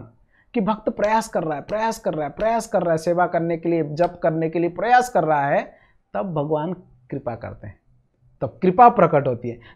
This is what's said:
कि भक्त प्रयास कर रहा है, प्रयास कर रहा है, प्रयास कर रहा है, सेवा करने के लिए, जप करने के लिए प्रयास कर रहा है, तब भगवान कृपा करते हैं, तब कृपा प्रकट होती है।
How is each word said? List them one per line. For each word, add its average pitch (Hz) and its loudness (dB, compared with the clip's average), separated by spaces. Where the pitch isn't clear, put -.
कि 240 2
भक्त 214 -2
प्रयास 220 0
कर 180 -2
रहा 151 -4
है, 139 -10
प्रयास 220 -4
कर 180 -4
रहा 151 -4
है, 139 -8
प्रयास 220 -2
कर 185 0
रहा 175 0
है, 160 2
सेवा 175 2
करने 170 -2
के 170 -6
लिए, 170 2
जप 160 -2
करने 160 0
के 170 -2
लिए 170 0
प्रयास 233 2
कर 175 2
रहा 147 0
है, 175 0
तब 196 -6
भगवान 151 -2
कृपा 127 -8
करते 104 -14
हैं, - -18
तब - -6
कृपा 185 6
प्रकट 156 4
होती 120 -4
है। 117 -12